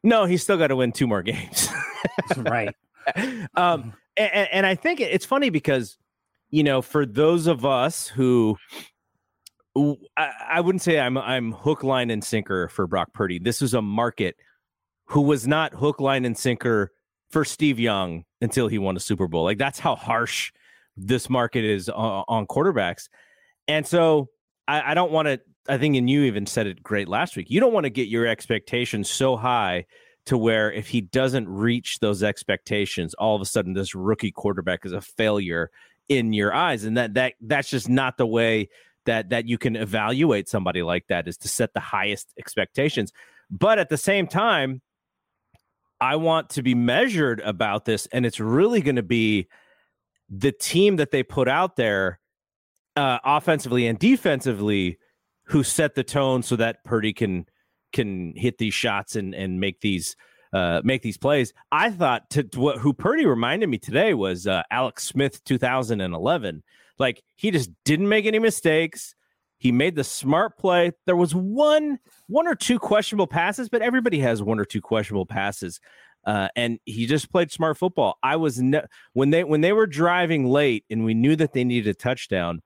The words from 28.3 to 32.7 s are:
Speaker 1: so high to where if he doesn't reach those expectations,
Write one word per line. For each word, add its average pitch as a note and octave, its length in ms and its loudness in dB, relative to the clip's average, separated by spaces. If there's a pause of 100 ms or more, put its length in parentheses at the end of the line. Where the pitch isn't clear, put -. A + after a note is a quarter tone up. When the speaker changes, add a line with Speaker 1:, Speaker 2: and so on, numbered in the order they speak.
Speaker 1:
so C3 260 0
high G#2+ 500 0 (420)
to B2+ 100 0
where A2 340 2
if G#2 160 -8
he A#2 140 -2
doesn't B2+ 460 -2
reach A2+ 520 -2
those G#2 240 0
expectations, G2+ 920 -4